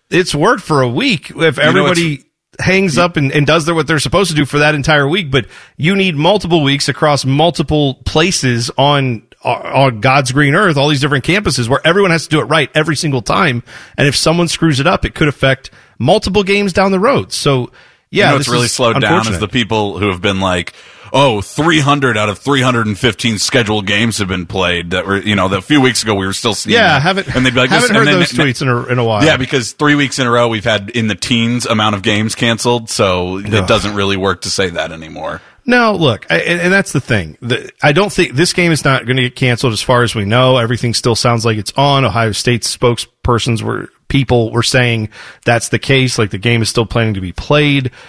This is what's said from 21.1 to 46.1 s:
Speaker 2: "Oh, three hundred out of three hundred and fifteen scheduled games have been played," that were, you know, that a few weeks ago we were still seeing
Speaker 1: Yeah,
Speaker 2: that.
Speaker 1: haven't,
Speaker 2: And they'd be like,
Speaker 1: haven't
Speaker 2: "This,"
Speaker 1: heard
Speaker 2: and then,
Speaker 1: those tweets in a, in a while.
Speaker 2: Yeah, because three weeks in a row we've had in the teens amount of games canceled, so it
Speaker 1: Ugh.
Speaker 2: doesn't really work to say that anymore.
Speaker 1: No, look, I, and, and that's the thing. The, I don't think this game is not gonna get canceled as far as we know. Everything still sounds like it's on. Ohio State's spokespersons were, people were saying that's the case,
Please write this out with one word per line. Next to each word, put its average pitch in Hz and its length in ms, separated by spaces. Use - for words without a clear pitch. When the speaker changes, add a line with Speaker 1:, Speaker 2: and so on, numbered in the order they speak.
Speaker 2:
"Oh, 127 280
three 156 400
hundred 135 360
out 107 120
of 101 100
three 139 240
hundred 123 240
and 104 100
fifteen 117 400
scheduled 107 520
games 104 300
have 104 100
been 90 180
played," 87 460
that 92 120
were, 98 140
you 104 160
know, 95 140
that 95 100
a 92 40
few 147 180
weeks 127 240
ago 110 100
we 98 100
were 95 80
still 117 220
seeing - 200
Speaker 1:
Yeah, 226 120
Speaker 2:
that. 143 160
Speaker 1:
haven't, 185 320
Speaker 2:
And 127 100
they'd 127 80
be 120 60
like, 127 120
Speaker 1:
haven't 240 180
Speaker 2:
"This," 214 80
Speaker 1:
heard 135 100
Speaker 2:
and - 20
then, 147 120
Speaker 1:
those - 120
tweets 131 300
in 139 60
a, 120 240
in 123 80
a 120 40
while. 110 200
Speaker 2:
Yeah, 156 120
because 131 360
three 147 240
weeks 143 240
in 131 80
a - 20
row 120 160
we've 110 180
had 107 260
in 110 180
the 101 80
teens 117 500
amount 107 300
of 95 60
games 107 340
canceled, 117 540
so 92 480
it 104 140
Speaker 1:
Ugh. 101 140
Speaker 2:
doesn't 104 300
really 98 200
work 92 260
to 92 80
say 95 200
that 82 220
anymore. 80 500
Speaker 1:
No, 233 280
look, 139 340
I, 170 80
and, 170 220
and 175 120
that's 196 200
the 147 80
thing. 87 420
The, 117 300
I 147 80
don't 190 220
think 143 220
this 170 180
game 175 180
is 151 140
not 135 200
gonna 127 180
get 123 120
canceled 123 380
as 104 100
far 123 220
as 110 100
we 107 100
know. 127 340
Everything 117 360
still 120 220
sounds 117 280
like 113 140
it's - 180
on. 139 280
Ohio 117 260
State's - 440
spokespersons 117 880
were, 107 260
people 120 460
were 117 100
saying 117 460
that's 117 260
the 117 100
case, 131 400